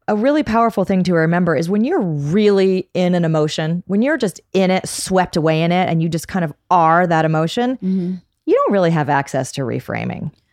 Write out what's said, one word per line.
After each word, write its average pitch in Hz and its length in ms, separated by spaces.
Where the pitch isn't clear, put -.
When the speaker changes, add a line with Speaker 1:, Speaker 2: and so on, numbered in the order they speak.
Speaker 1:
a 214 80
really 277 280
powerful 220 420
thing 185 180
to 180 100
remember 170 420
is 165 140
when 208 140
you're 320 180
really 190 920
in 180 220
an 170 100
emotion, 160 640
when 202 140
you're 294 160
just 196 220
in 185 180
it, 185 160
swept - 480
away 160 280
in 170 80
it, 180 180
and 165 120
you 165 80
just 160 180
kind 180 180
of 147 80
are 170 380
that 160 180
emotion, 165 520
Speaker 2:
Mm-hmm. 190 380
Speaker 1:
you 330 100
don't 539 160
really 185 200
have 151 180
access 139 440
to 139 80
reframing. 123 680